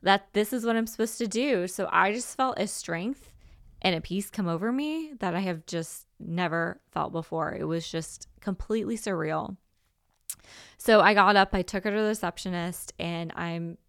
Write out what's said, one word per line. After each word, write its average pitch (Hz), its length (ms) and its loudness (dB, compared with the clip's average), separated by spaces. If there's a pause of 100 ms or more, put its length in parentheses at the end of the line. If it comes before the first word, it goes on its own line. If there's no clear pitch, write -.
"That, 196 300 2
this 214 220 0
is 233 100 -2
what 226 120 2
I'm 226 100 0
supposed 226 320 -4
to 233 80 -2
do." 214 400 2
So 185 260 -4
I 185 200 6
just 240 240 -6
felt 262 220 -2
a 208 100 0
strength 180 640 -6 (500)
and 185 120 2
a 160 60 -2
peace 190 300 -6
come 185 180 -2
over 170 240 -2
me 302 460 -4
that 180 160 -2
I 175 60 0
have 180 260 -4
just - 400 -8 (120)
never 170 600 -2 (100)
felt 160 220 -2
before. 160 400 -2
It - 120 -4
was 160 260 -2
just - 380 -8 (120)
completely 214 560 -2
surreal. 160 600 -4 (1200)
So 220 220 8
I 190 140 8
got 202 220 8
up, 196 180 6
I 190 80 2
took 185 220 -4
her 214 60 0
to 202 60 -2
the 214 120 2
receptionist, 180 920 -4
and 170 360 -4
I'm 170 440 -6 (100)